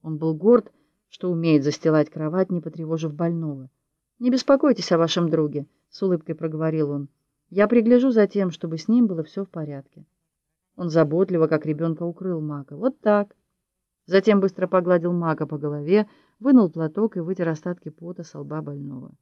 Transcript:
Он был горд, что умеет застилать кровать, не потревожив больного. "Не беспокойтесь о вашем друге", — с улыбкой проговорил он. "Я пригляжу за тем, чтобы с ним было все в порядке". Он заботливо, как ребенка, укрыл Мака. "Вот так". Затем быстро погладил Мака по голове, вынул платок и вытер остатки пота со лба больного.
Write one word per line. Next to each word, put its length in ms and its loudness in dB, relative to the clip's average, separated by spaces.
Он 160 -8
был 160 -2
горд, 380 2
что 200 -8
умеет 360 4
застилать 440 2
кровать, 400 -2
не 120 -2
потревожив 520 -6
больного. 560 -6
"Не 100 0
беспокойтесь 640 2
о 40 4
вашем 320 0
друге", — 360 -2
с 120 -14
улыбкой 340 -4
проговорил 560 -4
он. 180 -6
"Я 180 2
пригляжу 440 4
за 140 6
тем, 260 -2
чтобы 260 -8
с 100 -8
ним 200 4
было 160 -4
все 200 -8
в 60 -12
порядке". 560 -12
Он 120 -4
заботливо, 580 2
как 180 -2
ребенка, 380 -4
укрыл 360 -6
Мака. 380 -10
"Вот 240 -4
так". 340 0
Затем 340 4
быстро 280 -2
погладил 440 0
Мака 340 -2
по 120 -10
голове, 500 0
вынул 300 4
платок 480 -4
и 20 -4
вытер 300 -4
остатки 400 -8
пота 340 -16
со 160 -18
лба 220 -10
больного. 500 -14